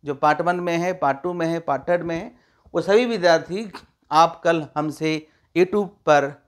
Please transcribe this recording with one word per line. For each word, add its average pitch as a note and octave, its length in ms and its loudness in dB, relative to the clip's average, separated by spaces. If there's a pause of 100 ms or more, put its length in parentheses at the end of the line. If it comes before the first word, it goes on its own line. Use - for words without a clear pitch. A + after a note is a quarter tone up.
जो C#3+ 120 -6
पार्ट D3+ 260 2
वन F3 160 0
में F3 200 -2
है, F3 160 -2
पार्ट C#3 300 -2
टू F3+ 100 -4
में E3+ 140 -4
है, E3 140 -2
पार्ट C#3 280 -4
थर्ड F3 140 0
में E3+ 120 -6
है, G3+ 160 -10 (420)
वो E3+ 80 -2
सभी G#3 240 2
विद्यार्थी F3+ 680 0 (400)
आप E3 320 2
कल E3 220 0 (100)
हमसे D#3 520 -4 (280)
YouTube F#3 340 0 (160)
पर C#3+ 260 4 (160)